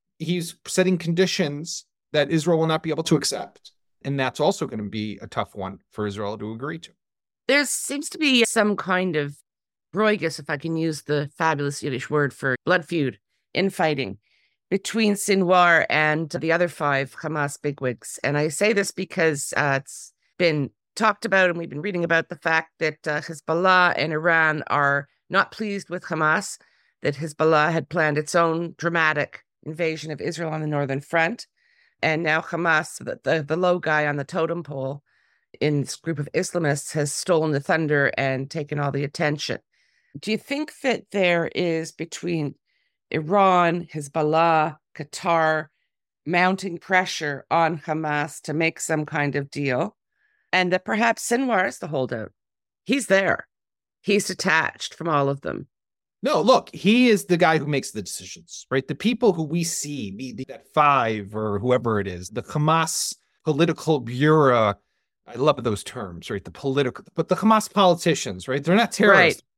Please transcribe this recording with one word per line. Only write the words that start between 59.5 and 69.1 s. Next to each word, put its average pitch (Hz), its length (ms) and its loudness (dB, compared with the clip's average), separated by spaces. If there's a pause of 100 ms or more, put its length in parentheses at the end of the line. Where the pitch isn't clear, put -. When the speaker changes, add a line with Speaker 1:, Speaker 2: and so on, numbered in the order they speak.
Speaker 1:
see, 139 540 -6
the, 123 160 -10
the, 131 120 -10
that - 280 -18
five 113 600 2
or 104 240 -2
whoever 117 400 2
it 98 80 -2
is, 90 220 -8
the 113 120 -8
Hamas 160 760 0 (300)
political 156 540 2
bureau, 123 760 4 (540)
I 120 80 -16
love 135 280 2
those 113 200 0
terms, 90 480 -12
right? 98 120 -6
The - 80 -14
political, 135 540 -2 (100)
but 165 120 -2
the 185 80 2
Hamas 214 360 2
politicians, 165 760 2
right? 139 160 -4
They're 170 120 4
not 220 160 2
terrorist 196 460 4